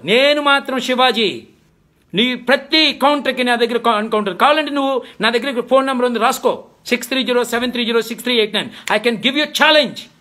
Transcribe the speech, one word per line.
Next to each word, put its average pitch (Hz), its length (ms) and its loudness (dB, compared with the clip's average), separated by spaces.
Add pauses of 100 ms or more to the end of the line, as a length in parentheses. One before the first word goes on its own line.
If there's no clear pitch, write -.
నేను 277 380 2
మాత్రం 277 380 0
శివాజీ, 233 640 0 (680)
నీ 240 220 0
ప్రతి 285 580 0
కౌంటర్కి 269 500 0
నా 240 120 0
దగ్గర 233 220 0
కా-, 233 220 2
ఎన్కౌంటర్. 214 380 -2
కావాలంటే 294 340 2
నువ్వు 269 320 -2 (180)
నా 220 80 2
దగ్గర 240 320 -2 (100)
ఫోన్ 269 160 4
నెంబర్ 247 180 -2
ఉంది, 233 140 -2
రాసుకో, 240 440 0 (220)
సిక్స్ 240 240 -4
త్రీ 262 140 0
జీరో 240 200 0
సెవెన్ 240 280 -4
త్రీ 240 140 -2
జీరో 226 160 0
సిక్స్ 226 220 -8
త్రీ 247 140 0
ఎయిట్ 214 180 0
నైన్. 151 140 -4 (260)
I - 100 4
can 240 100 0 (100)
give 269 160 0
you 294 60 0 (120)
challenge 302 400 4 (220)